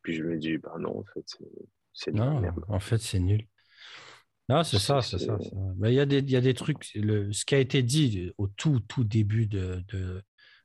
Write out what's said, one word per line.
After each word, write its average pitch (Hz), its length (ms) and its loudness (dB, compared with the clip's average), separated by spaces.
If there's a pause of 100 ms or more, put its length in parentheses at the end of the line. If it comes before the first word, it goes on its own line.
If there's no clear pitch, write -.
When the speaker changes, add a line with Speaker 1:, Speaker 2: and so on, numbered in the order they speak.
Speaker 1:
puis 82 120 -4
je 80 80 -4
me 82 140 -2
dis, « 78 220 -2
Bah 80 200 -12
non, 82 200 -4
en 98 140 -10
fait, - 140 -10
c'est, - 180 -18 (480)
c'est - 200 -6
de 107 120 2
la 139 60 0
Speaker 2:
Non, 139 100 0
Speaker 1:
merde. » 87 280 -2
Speaker 2:
en 104 100 0
fait, 110 200 0
c'est - 200 -2
nul. 101 260 2 (1040)
Non, 151 140 4
c'est 120 160 2
Speaker 1:
C'est, - 0 -
Speaker 2:
ça, 139 220 2
c'est 95 160 -4
Speaker 1:
c'est - 20 -4
Speaker 2:
ça, 107 200 -2
c'est - 160 -8
ça. - 0 - (220)
Mais 110 160 2
il - 20 4
y 135 40 6
a 143 60 4
des, 139 140 2
il 139 100 -2
y 127 60 4
a 127 60 6
des 127 120 4
trucs, - 420 -4
le, 104 360 0
ce - 140 -4
qui - 100 2
a 139 40 8
été 135 220 4
dit 117 560 2
au 101 100 0
tout, 127 340 0
tout - 240 -2
début 107 420 2
de, 92 400 -4
de, 92 340 -6 (440)